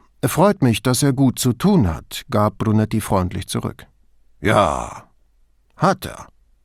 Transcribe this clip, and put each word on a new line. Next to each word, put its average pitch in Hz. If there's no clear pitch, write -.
freut 190
mich, 113
dass 127
er 139
gut 127
zu 123
tun 151
hat“, -
gab 104
Brunetti 107
freundlich 92
zurück. -
„Ja, 85
hat 185
er“, -